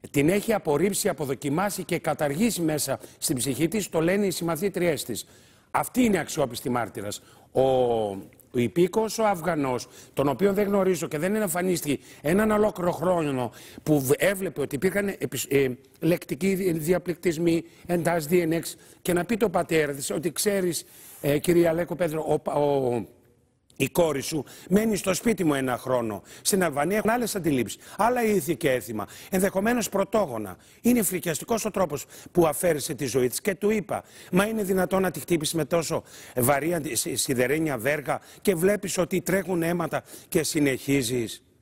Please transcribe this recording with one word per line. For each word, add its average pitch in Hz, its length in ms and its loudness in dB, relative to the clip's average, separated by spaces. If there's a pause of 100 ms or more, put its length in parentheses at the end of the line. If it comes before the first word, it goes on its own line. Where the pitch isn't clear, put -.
(100)
την 147 180 2
έχει 208 240 0
απορρίψει, 190 560 0
αποδοκιμάσει 156 760 -4
και 170 140 -4
καταργήσει 156 600 -2
μέσα 151 380 -2 (200)
στην 156 180 -2
ψυχή 131 320 -2
της, 202 200 -4
το 165 120 0
λένε 190 260 2
οι 190 40 0
συμμαθήτριές 170 760 -2
της. - 220 -8 (440)
Αυτή 151 320 0
είναι 208 160 4
αξιόπιστη 135 520 -4
μάρτυρας. 107 520 -4 (300)
Ο, 127 100 4 (880)
ο 131 80 -4
υπήκοος, 180 600 0
ο 220 80 2
Αφγανός, 156 600 -2 (280)
τον 139 140 2
οποίο 180 240 2
δεν 202 140 2
γνωρίζω 190 420 0
και 151 100 -4
δεν 185 160 0
εμφανίστηκε 180 640 0 (220)
έναν 202 300 2
ολόκληρο 208 420 2
χρόνο 147 600 0 (300)
που 151 180 4
β-, 131 120 2 (100)
έβλεπε 185 380 0
ότι 139 140 -4
υπήρχαν 190 340 0
επισ-, - 440 -6
ε, 139 160 4 (320)
λεκτικοί 170 540 0
δι-, 185 180 0
διαπληκτισμοί, 165 920 0 (220)
εντάσεις 170 440 0
D 175 180 4
N 160 40 0
X, 165 100 -2 (400)
και 185 100 0
να 175 120 2
πει 226 120 -2
το 214 120 2
πατέρα 160 440 2
της 139 180 -8
ότι 175 220 -2
«Ξέρεις, 190 520 0 (360)
ε, 147 180 2
κυρία 170 320 4
Αλέκο 165 260 -2
Πέτρο, 156 320 -2
ο 151 100 2
πα-, - 140 -4
ο, 135 520 0 (720)
η 135 120 0
κόρη 156 320 2
σου 143 240 -4 (240)
μένει 214 280 2
στο 185 180 -2
σπίτι 196 300 0
μου 147 100 4
ένα 131 240 0
χρόνο. 117 440 -2 (200)
Στην 190 220 2
Αλβανία 156 320 0
έχουν 208 140 2
άλλες 233 260 -2
αντιλήψεις, 139 420 -2 (180)
άλλα 240 280 2
ήθη 170 320 0
και 143 140 0
έθιμα, 110 360 -2 (240)
ενδεχομένως 196 580 0
πρωτόγωνα». 143 680 -2 (240)
Είναι 240 220 4
φρικιαστικός 175 640 -2
ο 220 60 -2
τρόπος 156 360 -2 (260)
που 170 140 6
αφαίρεσε 151 480 0
τη 131 120 -6
ζωή 127 220 2
της - 120 -4
και 196 140 -2
του 208 160 0
είπα, 190 320 -2 (300)
«Μα 190 140 4
είναι 220 160 -2
δυνατόν 190 400 2
να 180 80 2
τη - 100 -10
χτύπεις 156 340 -2
με 160 100 0
τόσο 156 380 -2 (340)
βαρύ 139 380 2
αντι-, 143 200 -4
σι-, 139 220 -4
σιδερένια 135 600 0
βέργα 139 420 -2 (220)
και 196 120 2
βλέπεις 190 440 0
ότι 180 220 0
τρέχουν 180 420 -2
αίματα 165 400 -2 (260)
και 165 140 2
συνεχίζεις;» 127 1000 0 (200)